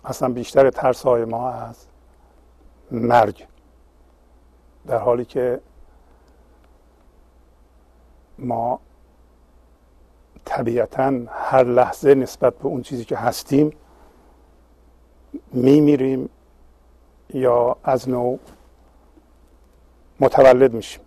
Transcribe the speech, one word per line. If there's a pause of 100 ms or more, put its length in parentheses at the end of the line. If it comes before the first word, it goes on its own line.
اصلاً
بیشتر
ترس‌های
ما
از (1040)
مرگ، (1400)
در
حالی
که (2750)
ما (1600)
طبیعتاً (160)
هر
لحظه
نسبت
به
اون
چیزی
که
هستیم (1800)
میمیریم (1040)
یا
از
نو (1800)
متولد
می‌شیم.